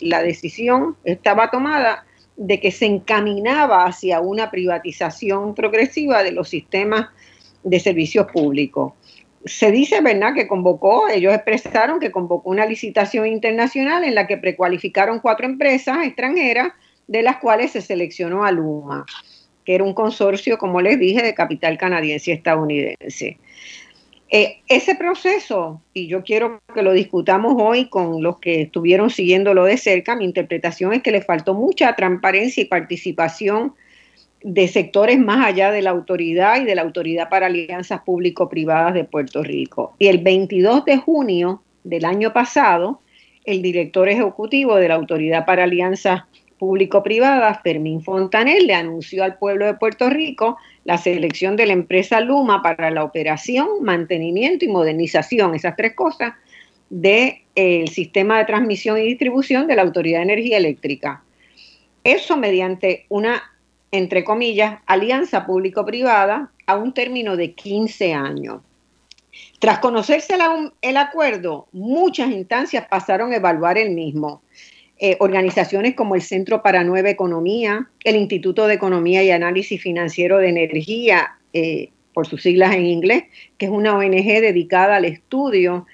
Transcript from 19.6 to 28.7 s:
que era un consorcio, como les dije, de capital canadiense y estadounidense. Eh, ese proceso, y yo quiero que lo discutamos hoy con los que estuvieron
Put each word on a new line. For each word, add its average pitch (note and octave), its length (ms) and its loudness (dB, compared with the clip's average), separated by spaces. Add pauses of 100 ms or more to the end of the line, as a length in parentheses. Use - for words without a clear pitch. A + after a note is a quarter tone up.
que F#3 100 0
era F#3 100 2
un G3 100 -2
consorcio, G#3+ 640 0
como F3+ 220 -2
les G#3+ 180 4
dije, G#3 240 2
de A3 120 0
capital E3 440 -2
canadiense D#3+ 520 -2
y E3+ 40 0
estadounidense. D#3 1040 -4 (920)
Eh, - 380 2
ese C4 260 2
proceso, E4 880 -4 (100)
y F3+ 140 -8
yo F3+ 160 -6
quiero A3 380 -2 (140)
que A3 80 -2
lo F#3+ 100 4
discutamos F#3+ 640 2
hoy A#3+ 300 2
con E3 340 -2
los F3 160 -2
que E3 240 0
estuvieron F3+ 480 2